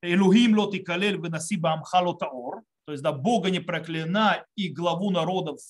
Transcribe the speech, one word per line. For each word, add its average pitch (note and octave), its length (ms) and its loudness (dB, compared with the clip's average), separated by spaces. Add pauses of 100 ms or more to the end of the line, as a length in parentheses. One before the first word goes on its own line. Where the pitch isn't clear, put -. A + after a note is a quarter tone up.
«Элухим G3 560 6
ло G3+ 140 2
тикалель F#3 500 -2
венаси E3 340 -6
баамха D#3+ 460 0
ло F3 160 -2
таор». C#3 460 -10 (220)
То D3+ 80 -10
есть, C#3 100 -10
да, D#3 80 0
«Бога F3+ 400 0
не F3 80 -2
проклинай E3 840 -2 (120)
и F#3 140 -2
главу F3 420 -2
народов, E3 480 -2 (100)